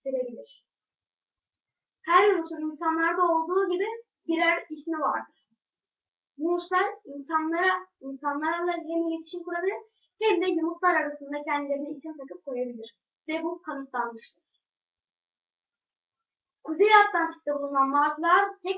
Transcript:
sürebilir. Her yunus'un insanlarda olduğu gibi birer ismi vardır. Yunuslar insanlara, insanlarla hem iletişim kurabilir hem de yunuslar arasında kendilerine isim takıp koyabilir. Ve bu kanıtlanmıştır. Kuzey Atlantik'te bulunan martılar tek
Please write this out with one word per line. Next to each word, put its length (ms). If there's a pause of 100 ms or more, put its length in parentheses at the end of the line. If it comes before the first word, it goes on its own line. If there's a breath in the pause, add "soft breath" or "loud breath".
sürebilir. 600 (1400)
Her 280
yunus'un 420
insanlarda 600
olduğu 380
gibi 180 (400)
birer 420
ismi 300
vardır. 480 (880)
Yunuslar 480 (180)
insanlara, 840 (120)
insanlarla 720
hem 360
iletişim 360
kurabilir 340 (440)
hem 200
de 40
yunuslar 500
arasında 480
kendilerine 460
isim 280
takıp 280
koyabilir. 500 (320)
Ve 160
bu 180
kanıtlanmıştır. 840 (2250)
Kuzey 320
Atlantik'te 580
bulunan 360
martılar 760
tek 140